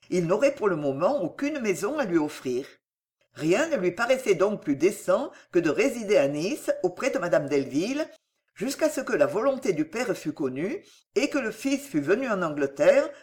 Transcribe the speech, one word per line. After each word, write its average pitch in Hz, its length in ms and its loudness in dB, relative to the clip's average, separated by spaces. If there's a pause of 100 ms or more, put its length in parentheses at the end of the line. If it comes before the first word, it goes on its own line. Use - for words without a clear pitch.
il 175 160 2
n'aurait 196 300 2
pour 208 120 -2
le 175 80 2
moment 151 460 0
aucune 285 380 -4
maison 208 400 -2
à 262 60 0
lui 170 120 0
offrir. 139 480 -2 (680)
Rien 190 340 2
ne 302 100 0
lui 180 140 0
paraissait 240 440 2
donc 196 260 2
plus 143 140 -2
décent 208 560 0 (200)
que 175 80 2
de 156 100 2
résider 214 480 2
à 139 100 4
Nice 165 440 -4 (120)
auprès 185 280 -2
de - 80 -2
madame 165 280 0
Delville, 151 600 -2 (480)
jusqu'à 277 340 -2
ce 311 100 -4
que 240 140 -4
la 285 120 4
volonté 247 480 0
du 151 120 -2
père 254 300 -4
fût 147 180 -6
connue 147 500 -4 (320)
et 285 140 2
que 294 80 -2
le 226 140 -2
fils 269 360 -4
fût 151 140 0
venu 240 280 0
en 190 120 0
Angleterre 165 680 4 (140)